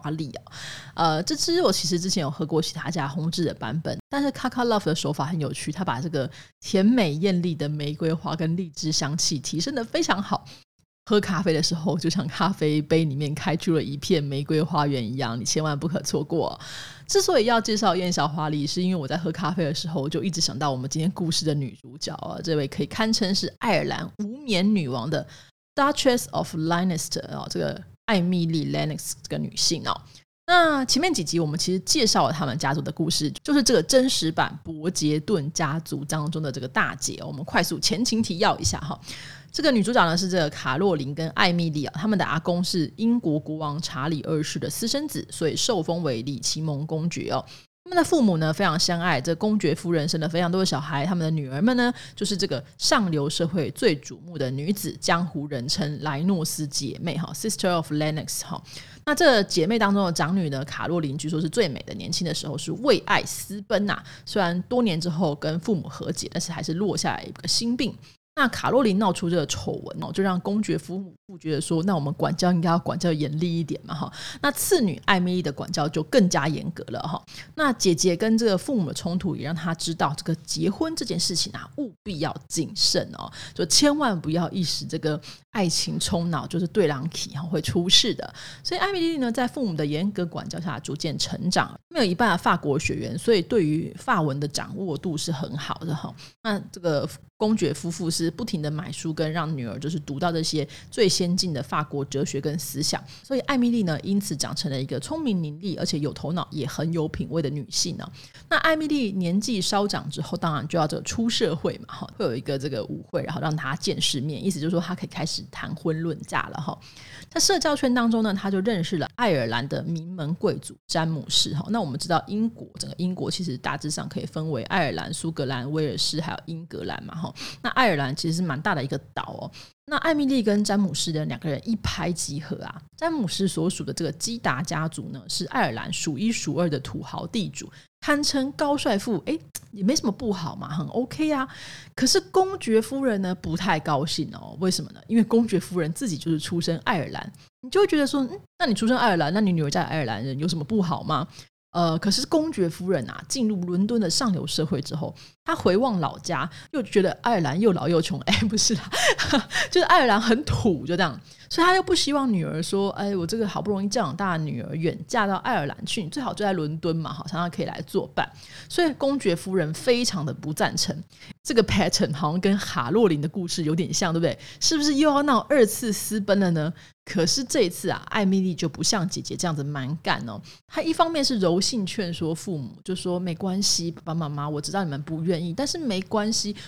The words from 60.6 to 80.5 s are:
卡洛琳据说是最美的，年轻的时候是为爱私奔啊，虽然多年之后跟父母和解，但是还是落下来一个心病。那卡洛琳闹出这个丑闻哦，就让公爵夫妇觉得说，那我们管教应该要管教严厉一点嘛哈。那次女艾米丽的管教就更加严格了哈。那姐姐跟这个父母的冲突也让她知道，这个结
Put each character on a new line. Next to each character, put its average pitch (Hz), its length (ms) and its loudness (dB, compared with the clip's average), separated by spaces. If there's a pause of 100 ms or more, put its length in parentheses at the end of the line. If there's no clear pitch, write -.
卡 117 220 -8
洛 170 140 0
琳 147 180 -2
据 151 100 -4
说 160 100 -2
是 160 80 0
最 180 220 2
美 127 180 -6
的， - 60 -10
年 87 180 -8
轻 175 160 -2
的 156 60 -2
时 - 160 -6
候 143 80 -6
是 160 160 -6
为 226 280 4
爱 - 260 0
私 - 360 -10
奔 202 280 0
啊， - 120 -4 (220)
虽 - 160 0
然 175 220 2
多 247 200 0
年 175 160 2
之 175 120 -2
后 156 240 0
跟 156 260 -2
父 220 140 0
母 147 120 -2
和 - 240 -6
解， - 220 -6
但 175 80 -2
是 - 100 -4
还 160 120 -6
是 160 100 -4
落 185 240 0
下 147 160 0
来 - 120 -6
一 - 80 -12
个 - 140 -12
心 233 300 0
病。 240 180 -2 (400)
那 269 140 4
卡 - 220 -2
洛 254 120 6
琳 202 160 4
闹 202 140 4
出 - 160 -2
这 175 80 2
个 151 80 2
丑 - 280 -4
闻 - 300 -8
哦， 156 80 -6
就 175 120 0
让 185 180 2
公 202 220 0
爵 170 160 0
夫 180 200 -8 (280)
妇 190 100 -16
觉 160 160 -4
得 151 80 2
说， 160 220 2
那 196 120 2
我 156 60 2
们 147 140 0
管 151 200 0
教 180 160 4
应 175 120 4
该 175 80 4
要 170 80 4
管 - 200 -2
教 170 140 2
严 151 260 0
厉 170 220 0
一 - 20 0
点 151 220 -4
嘛 - 100 -8
哈。 147 160 -6 (300)
那 285 100 2
次 320 300 2
女 190 240 2
艾 190 160 4
米 180 140 0
丽 180 80 0
的 147 100 -2
管 - 180 -8
教 156 160 0
就 156 180 -2
更 220 260 6
加 147 180 2
严 151 220 -2
格 - 180 -10
了 113 140 -6
哈。 - 200 -6 (320)
那 294 200 2
姐 180 200 4
姐 175 220 4
跟 220 220 4
这 233 80 4
个 196 100 4
父 233 240 0
母 151 80 0
的 - 60 -6
冲 175 240 -2
突 180 180 -2
也 - 80 -6
让 160 100 -4
她 165 200 -2
知 165 200 -4
道， 156 220 0
这 - 80 -8
个 165 120 0
结 160 340 -2